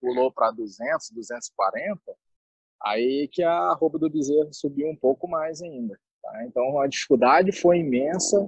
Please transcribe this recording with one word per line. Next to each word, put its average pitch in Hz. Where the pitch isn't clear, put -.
pulou 127
pra 113
duzentos, 113
duzentos 117
e -
quarenta, 139
aí 123
que 175
a 175
arroba 156
do 156
bezerro 151
subiu 143
um 156
pouco 135
mais 160
ainda, 123
tá? 107
Então, 127
a 139
dificuldade 143
foi 175
imensa, 156